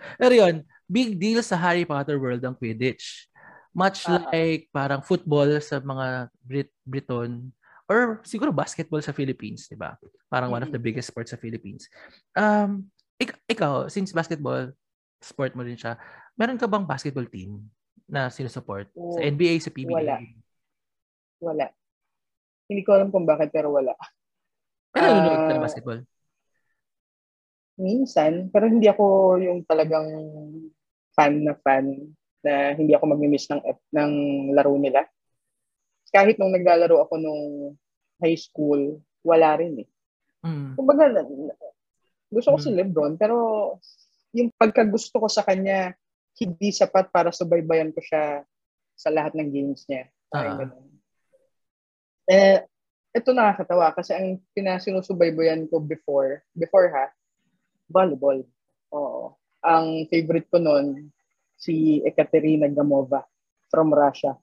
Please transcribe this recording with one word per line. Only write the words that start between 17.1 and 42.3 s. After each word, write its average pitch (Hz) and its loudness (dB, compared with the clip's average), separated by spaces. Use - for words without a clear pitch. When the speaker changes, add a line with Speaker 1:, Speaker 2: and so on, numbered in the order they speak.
Speaker 1:
team 101 -16
na 139 -6
sinusupport? 123 -12
Speaker 2:
Oh, 175 -10
Speaker 1:
Sa - -4
N 143 -2
B 170 2
A, 165 2
sa 160 -8
P 131 -12
B 160 -8
A? 165 -2
Speaker 2:
wala. 151 -2
Wala. 156 -4
Hindi 202 -6
ko 196 4
alam 196 2
kung 180 0
bakit, 151 2
pero 147 -2
wala. 135 0
Speaker 1:
Pero 302 0
nanonood 160 4
ka 156 0
ng - -2
Speaker 2:
Ah, 120 -4
Speaker 1:
basketball? 117 -10
Speaker 2:
minsan, 185 -2
pero 214 4
hindi 220 4
ako 208 6
yung 180 -2
talagang 156 0
fan 151 4
na 147 -2
fan 135 -2
na 143 -2
hindi 156 4
ako 147 4
mag-miss 147 0
ng, 147 -4
ng 147 0
laro 143 4
nila. 139 2
Kahit 202 6
nung 190 0
naglalaro 170 6
ako 160 -4
nung 156 -6
high 165 2
school, 147 -2
wala 165 6
rin 160 -6
eh. - -20
Speaker 1:
Mm. 143 -8
Speaker 2:
Kumbaga, 277 6
na-, 202 0
na-, 139 -12
gusto 240 2